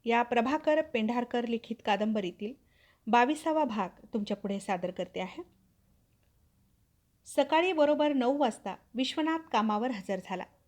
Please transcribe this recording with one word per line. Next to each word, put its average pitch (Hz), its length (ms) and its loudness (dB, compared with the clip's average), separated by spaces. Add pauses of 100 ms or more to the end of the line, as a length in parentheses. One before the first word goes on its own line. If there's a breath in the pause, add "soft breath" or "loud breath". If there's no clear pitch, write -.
या 233 180 4
प्रभाकर 277 600 2
पेंढारकर 240 640 -2
लिखित 233 380 -4
कादंबरीतील 208 680 -2 (520 soft breath)
बावीसावा 294 580 4
भाग 214 240 -4 (260)
तुमच्या 208 220 -2
पुढे 196 240 -6
सादर 180 300 -4
करते 180 300 -8
आहे. 190 220 -8 (1800)
सकाळी 320 460 2
बरोबर 294 400 2
नऊ 269 260 2
वाजता 226 380 -2 (180)
विश्वनाथ 311 440 -2
कामावर 220 520 0
हजर 196 340 -6
झाला. 180 200 -8 (240)